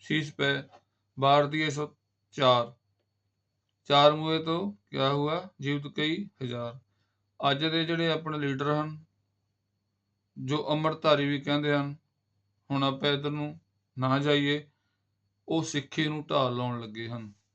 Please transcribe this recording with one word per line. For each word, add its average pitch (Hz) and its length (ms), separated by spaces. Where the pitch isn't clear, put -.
ਸੀਸ 156 340
ਪੈ 139 280
ਬਾਰ 143 280
ਦੀਏ 156 240
ਸੋ 147 260
ਚਾਰ, 123 440
ਚਾਰ 143 280
ਮੂਏ 156 300
ਤੋਂ 175 300
ਕਿਆ 135 220
ਹੁਆ, 156 360
ਜੀਵਤ 143 260
ਕਈ 160 420
ਹਜ਼ਾਰ। 120 360
ਅੱਜ 139 140
ਦੇ 160 200
ਜਿਹੜੇ 165 260
ਆਪਣੇ 156 280
ਲੀਡਰ 143 340
ਹਨ, 156 320
ਜੋ 139 320
ਅੰਮ੍ਰਿਤਧਾਰੀ 156 560
ਵੀ 143 140
ਕਹਿੰਦੇ 147 340
ਹਨ, 143 220
"ਹੁਣ 139 120
ਆਪਾਂ 139 300
ਇੱਧਰ 143 180
ਨੂੰ 147 300
ਨਾ 131 200
ਜਾਈਏ", 143 500
ਉਹ 165 140
ਸਿੱਖੀ 147 460
ਨੂੰ 151 220
ਢਾਲ 131 260
ਲਾਉਣ 123 240
ਲੱਗੇ 113 280
ਹਨ, 113 240